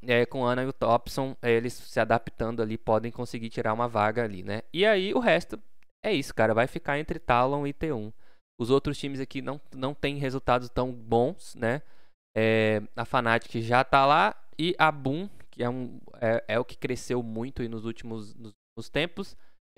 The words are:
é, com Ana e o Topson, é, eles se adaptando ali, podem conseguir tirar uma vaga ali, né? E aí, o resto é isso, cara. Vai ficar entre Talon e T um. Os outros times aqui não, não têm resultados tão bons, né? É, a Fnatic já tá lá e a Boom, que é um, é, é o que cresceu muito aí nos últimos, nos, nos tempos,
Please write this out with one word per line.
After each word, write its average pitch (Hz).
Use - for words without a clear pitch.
é, 120
com 127
Ana 123
e 131
o 135
Topson, 131
é, 120
eles 117
se -
adaptando 117
ali, 107
podem 113
conseguir 117
tirar 117
uma 120
vaga 113
ali, 98
né? 101
E 185
aí, 202
o -
resto 196
é 214
isso, 135
cara. 110
Vai 120
ficar 147
entre -
Talon 135
e 143
T 160
um. 107
Os 117
outros 139
times 139
aqui 135
não, 131
não 135
têm 143
resultados 131
tão 127
bons, 117
né? 120
É, 110
a 117
Fnatic 117
já 120
tá 135
lá 165
e 170
a 156
Boom, 147
que -
é 120
um, 127
é, 117
é 110
o 127
que -
cresceu 123
muito 117
aí 117
nos 113
últimos, 113
nos, 107
nos 117
tempos, 175